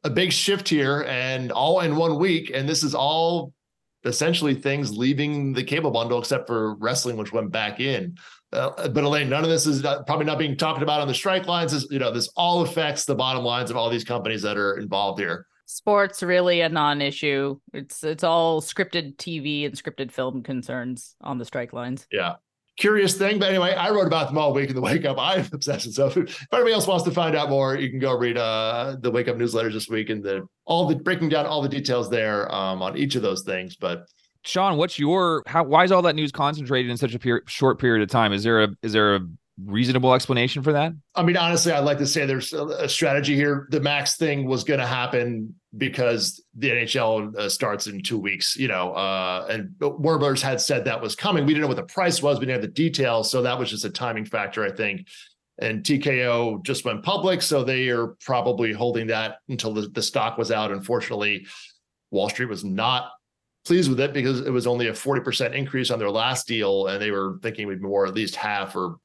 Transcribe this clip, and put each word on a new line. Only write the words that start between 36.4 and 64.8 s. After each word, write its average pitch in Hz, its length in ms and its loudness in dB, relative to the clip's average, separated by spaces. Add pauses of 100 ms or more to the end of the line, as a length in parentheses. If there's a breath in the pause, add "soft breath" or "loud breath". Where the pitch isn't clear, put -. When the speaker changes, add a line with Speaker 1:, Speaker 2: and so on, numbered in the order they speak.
Speaker 3:
in 123 60 -2
such 123 180 0
a 120 60 -4
per-, 120 280 0
short 131 320 2
period 117 220 4
of 98 80 0
time? 113 220 4
Is 101 120 -2
there 110 200 6
a, 104 60 4 (120)
is 107 120 -4
there 104 240 6
a 92 100 -2 (380)
reasonable 127 480 4
explanation 127 500 2
for 151 80 2
that? 151 220 2 (220)
Speaker 1:
I 175 80 0
mean, 175 120 4
honestly, 170 380 2
I'd 143 100 2
like 143 140 2
to 143 100 0
say 143 180 0
there's 135 280 -2
a, 147 120 -4
a 151 220 -4
strategy 143 480 2
here. 143 360 2
The 147 100 0
Max 143 340 0
thing 143 300 0
was 131 180 0
gonna 135 240 0
happen 120 640 -2 (240)
because 120 680 0 (120)
the 117 160 0
N 120 60 0
H 117 180 -2
L, 110 420 0
uh, 104 100 -2
starts 104 380 -2
in 101 160 -8
two 113 160 -2
weeks, 98 380 -2
you 131 120 -2
know, 92 260 -2
uh, 92 580 -2
and 107 280 -6
Warner 151 380 0
Brothers 135 240 2
had 135 180 0
said 131 260 0
that 117 140 -2
was 107 160 -6
coming. 175 300 0
We 151 80 4
didn't 151 80 2
know 147 60 0
what 131 100 0
the - 60 -6
price 175 400 0
was. 143 160 2
We 127 80 -2
didn't 127 160 -2
have 107 60 -6
the - 40 -16
details. 131 560 0
So 127 140 0
that 123 160 0
was 117 100 -2
just 107 160 -6
a 104 40 -4
timing 110 360 -6
factor, 107 400 -4
I 98 60 -2
think. 98 340 -4 (540 loud breath)
And 110 260 -4
T 143 140 2
K 135 260 0
O 117 380 0
just 139 220 -4
went 107 180 -4
public, 185 380 0
so 139 220 2
they 127 260 0
are 117 320 -2
probably 120 500 0
holding 113 360 -2
that 110 320 -2 (100)
until 113 240 -4
the, 107 160 -2
the 113 120 -6
stock 113 360 -2
was 110 140 -2
out. 107 200 0
Unfortunately, 104 720 -2 (640 loud breath)
Wall 101 200 0
Street 123 200 -4
was 95 140 -8
not 113 480 -2 (540)
pleased 175 240 4
with 123 100 2
it 139 140 2
because 131 260 0
it 135 120 -4
was 123 140 0
only 123 220 2